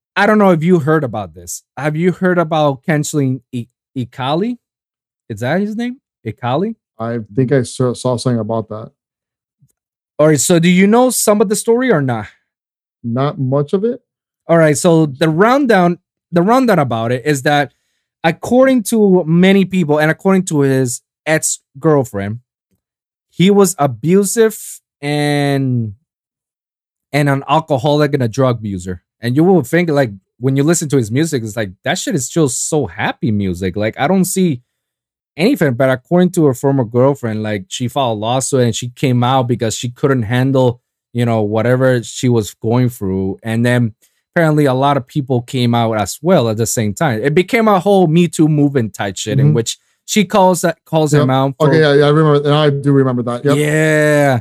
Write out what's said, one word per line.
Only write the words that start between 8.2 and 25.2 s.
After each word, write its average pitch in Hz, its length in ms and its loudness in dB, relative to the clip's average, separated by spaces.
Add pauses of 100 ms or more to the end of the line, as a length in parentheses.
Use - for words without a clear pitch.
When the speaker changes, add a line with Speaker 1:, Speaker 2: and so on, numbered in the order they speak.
Speaker 2:
about 110 280 -6
that. 110 240 -14 (1300)
Speaker 1:
All 151 80 4
right, 151 120 2
so 175 180 2
do 165 100 2
you 180 180 4
know 247 240 4
some 220 300 0
of 220 80 0
the 214 80 -2
story 240 360 0
or 156 100 2
not? 117 240 -4 (760)
Speaker 2:
Not 131 340 -4
much 139 340 -2
of 196 120 -2
it. 240 180 -6 (440)
Speaker 1:
All 165 120 2
right, 156 180 4
so 165 300 2
the 147 220 -2
rundown, 196 680 2 (340)
the 170 100 2
rundown 226 360 2
about 120 340 -2
it 131 140 -4
is 147 160 -2
that 147 300 0 (520)
according 247 600 2
to 196 400 2
many 185 400 4
people 175 360 0
and 156 100 2
according 185 360 0
to 156 140 0
his 131 420 0 (240)
ex-girlfriend, 135 1120 -2 (880)
he 180 220 2
was 196 260 2
abusive 185 1000 0 (200)
and, 143 960 -2 (1160)